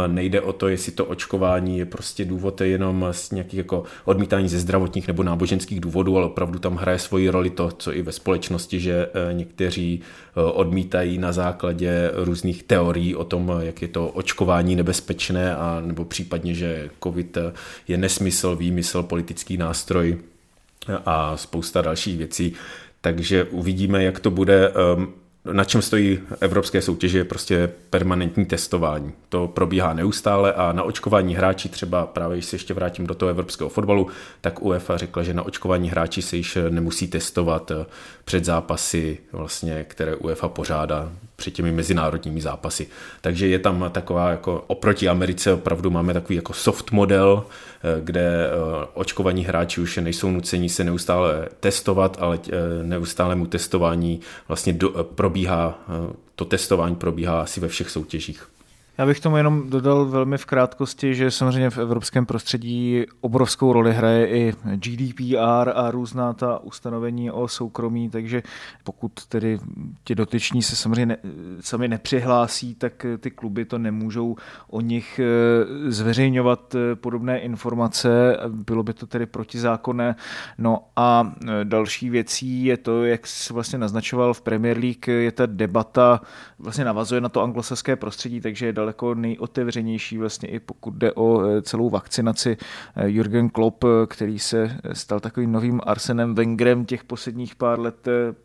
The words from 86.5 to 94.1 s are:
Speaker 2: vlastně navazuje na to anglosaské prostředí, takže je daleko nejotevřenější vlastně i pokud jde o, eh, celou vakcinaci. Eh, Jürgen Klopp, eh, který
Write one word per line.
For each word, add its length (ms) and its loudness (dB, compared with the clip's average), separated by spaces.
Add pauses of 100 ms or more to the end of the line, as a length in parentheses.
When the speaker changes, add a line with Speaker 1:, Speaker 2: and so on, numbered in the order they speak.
Speaker 2:
vlastně 260 -4
navazuje 360 0
na 80 -2
to 120 2
anglosaské 540 -2
prostředí, 460 -8
takže 240 -6
je 80 -2 (120)
daleko 300 -2
nejotevřenější 1000 -4
vlastně 320 -6
i 100 -8
pokud 340 -12
jde 200 0
o, 280 4
eh, 200 2
celou 280 -2
vakcinaci. 680 0 (380)
Eh, 120 0
Jürgen 420 2
Klopp, 340 2
eh, 40 4 (200)
který 320 -4